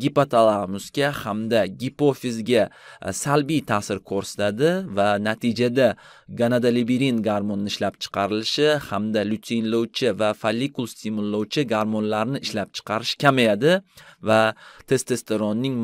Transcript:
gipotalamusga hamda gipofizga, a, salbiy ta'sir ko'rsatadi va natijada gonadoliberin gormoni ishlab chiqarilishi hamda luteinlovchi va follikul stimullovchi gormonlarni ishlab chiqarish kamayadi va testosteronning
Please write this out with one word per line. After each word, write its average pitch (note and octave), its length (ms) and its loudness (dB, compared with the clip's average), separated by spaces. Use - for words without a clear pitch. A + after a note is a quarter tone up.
gipotalamusga A#2 1080 2
hamda A2 540 -2
gipofizga, B2 800 0
a, F#2+ 100 -6
salbiy C#3+ 560 0
ta'sir G#2 320 -2
ko'rsatadi G#2 720 0
va G2+ 120 4
natijada A#2+ 640 2
gonadoliberin A#2+ 880 2
gormoni G2+ 400 -2
ishlab G2 320 -4
chiqarilishi G#2+ 680 0
hamda G#2+ 400 -2
luteinlovchi A2+ 800 -2
va G#2+ 120 2
follikul A#2 560 -4
stimullovchi G#2+ 800 -4
gormonlarni G#2+ 800 -2
ishlab G2+ 300 -6
chiqarish A2 440 -6
kamayadi C3 520 4
va A2 140 6
testosteronning A#2 960 -2